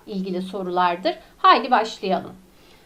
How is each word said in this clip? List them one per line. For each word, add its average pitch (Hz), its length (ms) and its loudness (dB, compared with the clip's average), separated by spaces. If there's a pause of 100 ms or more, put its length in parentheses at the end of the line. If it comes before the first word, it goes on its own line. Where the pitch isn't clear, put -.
ilgili 190 340 -6
sorulardır. 180 760 -2 (220)
Haydi 269 340 4
başlayalım. 208 600 -2 (540)